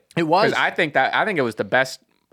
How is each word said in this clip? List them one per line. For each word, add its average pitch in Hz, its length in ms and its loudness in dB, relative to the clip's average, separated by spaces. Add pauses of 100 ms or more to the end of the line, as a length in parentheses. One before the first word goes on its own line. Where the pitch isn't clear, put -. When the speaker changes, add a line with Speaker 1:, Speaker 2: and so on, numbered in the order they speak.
(180)
Speaker 1:
It 170 60 0
was. 175 280 2
Speaker 2:
'Cause 120 80 0
I 165 120 0
think 160 240 -4
that, 131 200 2
I 147 100 2
think 196 140 -4
it 131 40 2
was 113 120 -4
the - 80 -4
best, 127 380 -2 (320)